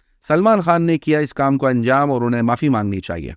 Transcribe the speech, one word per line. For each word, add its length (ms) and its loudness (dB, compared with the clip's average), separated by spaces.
सलमान 360 2
खान 220 2
ने 140 2
किया 220 0
इस 120 -4
काम 260 0
को 80 -2
अंजाम 460 0
और 120 -2
उन्हें 180 0
माफी 280 0
मांगनी 300 -2
चाहिए। 380 -10